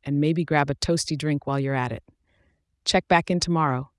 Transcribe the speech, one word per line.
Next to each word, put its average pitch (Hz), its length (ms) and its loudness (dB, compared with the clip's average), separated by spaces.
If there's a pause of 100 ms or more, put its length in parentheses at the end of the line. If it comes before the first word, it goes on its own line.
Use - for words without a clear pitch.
and 143 180 -2
maybe 160 240 0
grab 143 240 2
a 143 60 -2
toasty - 420 -2
drink 147 300 -2
while 139 120 -2
you're 139 140 -2
at 127 180 -2
it. 110 120 -10 (800)
Check - 240 0
back 170 240 2
in 180 80 2
tomorrow. 151 600 0